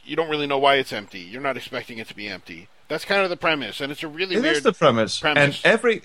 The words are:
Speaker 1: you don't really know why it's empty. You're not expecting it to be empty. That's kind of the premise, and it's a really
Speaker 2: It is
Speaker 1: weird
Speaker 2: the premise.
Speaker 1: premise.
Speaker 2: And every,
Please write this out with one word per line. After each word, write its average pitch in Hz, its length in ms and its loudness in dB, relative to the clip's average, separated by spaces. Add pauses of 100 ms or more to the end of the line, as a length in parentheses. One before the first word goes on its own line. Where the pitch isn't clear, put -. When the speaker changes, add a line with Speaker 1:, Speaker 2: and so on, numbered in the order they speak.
Speaker 1:
you 147 120 -10
don't 160 140 0
really 147 160 -2
know 139 120 0
why 139 180 6
it's 131 160 0
empty. 98 280 -8
You're 98 220 -14
not 135 140 -2
expecting 120 420 -10
it 110 100 -12
to - 60 -16
be 104 140 -10
empty. 90 400 -14 (200)
That's 156 160 -6
kind 196 180 2
of 190 60 0
the 175 80 -6
premise, 147 460 -2
and 139 100 -4
it's 143 100 -12
a 160 60 -8
really 180 280 -4
Speaker 2:
It 226 100 0
is 311 60 2
Speaker 1:
weird 147 100 0
Speaker 2:
the 254 100 4
premise. 117 480 2
Speaker 1:
premise. 147 420 2
Speaker 2:
And 170 100 6
every, 220 320 2